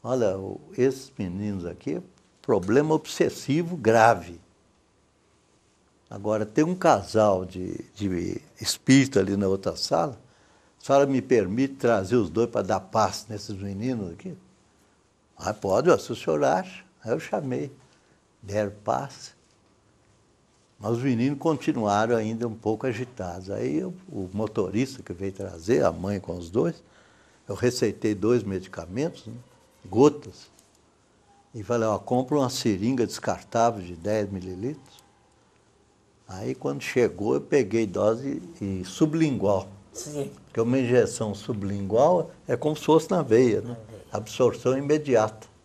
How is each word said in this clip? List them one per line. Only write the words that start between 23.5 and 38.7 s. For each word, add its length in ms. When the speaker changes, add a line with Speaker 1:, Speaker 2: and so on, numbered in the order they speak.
Speaker 1:
eu, 160
o 240
motorista 680
que 120
veio 180
trazer, 520
a 80
mãe 280
com 180
os 120
dois, 340
eu 80
receitei 600
dois 280
medicamentos, 840
né, 80
gotas, 600
e 100
falei, 240
"Ó, 100
compra 400
uma 120
seringa 580
descartável 760
de 120
dez 360
mililitros." 720
Aí, 280
quando 260
chegou, 540
eu 60
peguei 440
dose 560
e 240